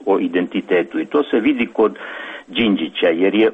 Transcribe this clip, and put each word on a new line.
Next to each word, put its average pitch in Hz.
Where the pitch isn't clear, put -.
o 95
identitetu. 87
I -
to 143
se 127
vidi 123
kod 107
Đinđića, 101
jer 95
je 110